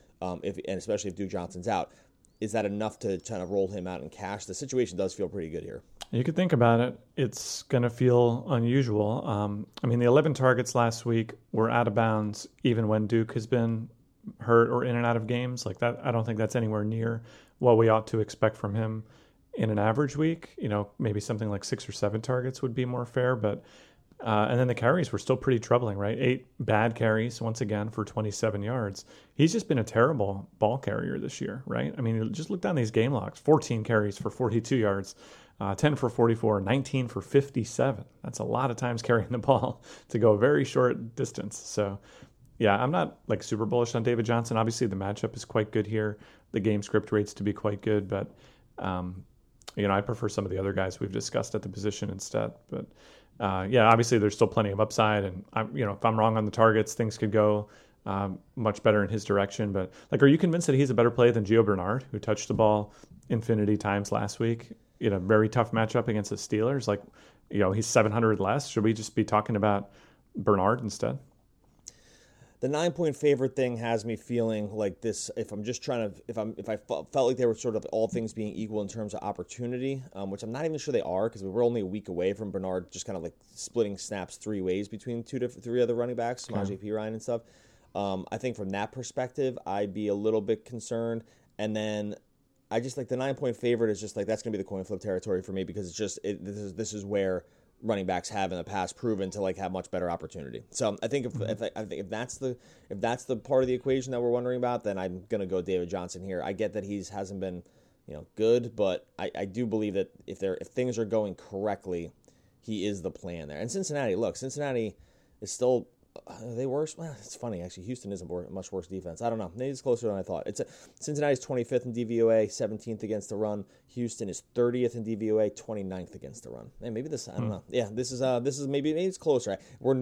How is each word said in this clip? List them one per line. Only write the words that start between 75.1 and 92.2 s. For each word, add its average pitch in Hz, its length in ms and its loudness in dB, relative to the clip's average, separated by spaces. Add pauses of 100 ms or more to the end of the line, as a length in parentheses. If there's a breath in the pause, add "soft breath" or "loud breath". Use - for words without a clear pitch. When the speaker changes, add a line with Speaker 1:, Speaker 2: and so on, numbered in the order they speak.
Speaker 1:
If 110 160 -6
I'm 104 100 -8
just 117 200 -6
trying 117 280 -2
to, - 160 -20
if 113 120 -6
I'm, 110 180 -4
if 101 140 -8
I 107 60 -2
fe-, 80 360 -6
felt 131 160 4
like 127 80 2
they 127 80 0
were 113 100 4
sort 110 220 -4
of 104 160 -4
all 110 160 2
things 113 240 -4
being 107 220 -6
equal 107 260 -4
in 101 80 -4
terms 107 240 -6
of 107 100 -8
opportunity, 123 800 -6 (120)
um, 98 160 -6
which 98 120 -8
I'm 113 100 -8
not 139 120 -6
even 160 140 -2
sure 147 120 -8
they 120 120 2
are, 95 260 0
'cause 98 160 -10
we 95 60 -6
were 110 120 0
only 120 200 2
a 95 40 -2
week 95 220 -6
away 92 240 0
from 101 180 -6
Bernard 92 400 -4
just - 140 -12
kinda, 95 160 -8
like, 82 140 -8 (200)
splitting 104 440 -2
snaps - 400 -8
three 104 240 -6
ways 95 260 -2
between 117 340 -8
two 127 160 -8
to 120 100 -2
three 120 340 -2
other 117 120 2
running 120 220 -2
backs, 120 340 -4
Speaker 2:
Okay. 104 80 -4
Speaker 1:
Samaje 98 240 -6
Perine 107 260 -4
and 110 140 -8
stuff. 117 200 -4 (520 soft breath)
Um, 95 380 -2
I 113 60 -6
think 120 180 -4
from 98 140 -6
that 101 200 -4
perspective, 131 760 -4
I'd 101 260 -2
be 104 160 -4
a 101 60 2
little 107 260 2
bit 104 240 -2
concerned. 117 600 -6 (340 soft breath)
And 107 180 -2
then 107 380 -4 (560)